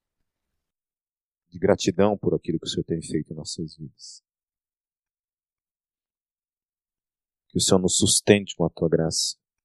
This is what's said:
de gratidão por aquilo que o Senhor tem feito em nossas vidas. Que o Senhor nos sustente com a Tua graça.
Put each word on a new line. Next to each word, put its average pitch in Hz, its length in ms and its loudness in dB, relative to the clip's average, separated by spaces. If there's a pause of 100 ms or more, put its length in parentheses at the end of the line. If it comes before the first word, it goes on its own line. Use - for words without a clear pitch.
(1500)
de - 80 -20
gratidão 95 600 2
por 82 180 0
aquilo 80 240 -4
que - 80 -10
o - 20 -6
Senhor 85 140 -4
tem 82 180 -4
feito 78 300 -6
em 80 40 -12
nossas 78 420 -10
vidas. - 460 -18 (3250)
Que - 80 -6
o 90 40 0
Senhor 95 180 4
nos 92 180 0
sustente 101 580 4
com 85 100 0
a 80 40 -2
Tua 82 200 -2
graça. 82 480 0 (280)